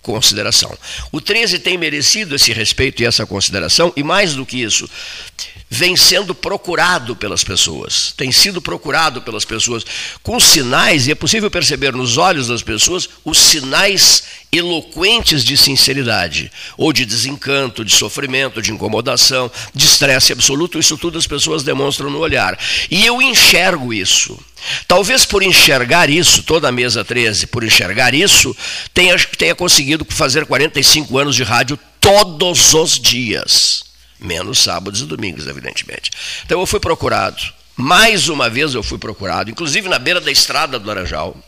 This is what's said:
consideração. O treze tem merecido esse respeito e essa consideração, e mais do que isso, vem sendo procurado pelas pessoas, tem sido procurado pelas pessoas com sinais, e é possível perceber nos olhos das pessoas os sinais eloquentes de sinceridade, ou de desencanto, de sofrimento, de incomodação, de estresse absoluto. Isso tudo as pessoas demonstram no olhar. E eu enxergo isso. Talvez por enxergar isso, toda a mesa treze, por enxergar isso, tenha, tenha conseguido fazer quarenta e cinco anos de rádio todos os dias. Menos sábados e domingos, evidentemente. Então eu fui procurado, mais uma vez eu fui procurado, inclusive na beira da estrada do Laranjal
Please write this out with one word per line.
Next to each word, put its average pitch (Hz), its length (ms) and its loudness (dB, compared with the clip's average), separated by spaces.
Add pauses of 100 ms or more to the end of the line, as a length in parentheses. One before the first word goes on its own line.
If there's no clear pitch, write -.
consideração. 107 720 0 (360)
O 156 80 -4
treze 202 400 0
tem 180 180 -2
merecido 151 560 -2
esse - 180 2
respeito 113 480 -2
e 117 60 2
essa 113 180 0
consideração, 98 680 0
e 143 80 -2
mais 175 320 0
do 135 100 -6
que 120 160 -6
isso, - 300 -2 (800)
vem 180 260 0
sendo 185 380 2
procurado 170 800 -2
pelas 95 300 -4
pessoas, - 720 -2
tem 131 160 -4
sido 180 280 2
procurado 151 600 -2
pelas 107 240 -6
pessoas 113 400 -4 (380)
com 233 180 -2
sinais, 151 680 4
e 139 40 2
é 151 40 2
possível 202 360 0
perceber 139 420 0
nos 123 240 -2
olhos 160 320 2
das 117 140 -4
pessoas 131 440 -2 (160)
os 156 140 -4
sinais 165 880 2 (260)
eloquentes 175 920 0
de 139 140 0
sinceridade, 117 920 0 (280)
ou 160 120 4
de 131 140 0
desencanto, 127 800 -4
de 101 100 2
sofrimento, 131 680 -2
de 104 100 -4
incomodação, 120 800 0 (220)
de 143 100 0
estresse 135 480 4
absoluto. 143 460 0
Isso 147 180 0
tudo 165 220 -6
as 165 80 -2
pessoas 156 360 -2
demonstram 139 460 -2
no 143 80 -6
olhar. 131 420 0 (320)
E 185 140 2
eu 240 160 2
enxergo 175 720 2
isso. 104 480 0 (460)
Talvez 196 400 2
por 196 160 0
enxergar 151 640 4
isso, 160 360 4
toda 156 220 2
a 127 60 2
mesa 123 320 0
treze, 117 420 0
por 120 160 -4
enxergar 113 520 2
isso, 156 420 2 (380)
tenha, 180 240 6
tenha 165 360 0
conseguido 156 540 0
fazer 147 380 0
quarenta 139 340 0
e 135 40 0
cinco 131 340 2
anos 139 180 0
de 127 60 0
rádio 123 360 0 (220)
todos 185 720 4
os 160 260 2
dias. - 880 0 (340)
Menos 92 420 -4
sábados 98 420 -2
e - 20 -8
domingos, 107 420 -8
evidentemente. - 640 -10 (360)
Então 175 120 0
eu 180 80 -2
fui 202 140 -2
procurado, 107 600 -2 (360)
mais 180 540 4
uma 139 180 0
vez 135 260 -2
eu 120 80 -4
fui - 140 -6
procurado, 95 540 -6
inclusive 170 400 -4
na 165 80 0
beira 160 240 0
da 147 100 -2
estrada 135 460 0
do 104 100 -8
Laranjal 87 480 -6 (100)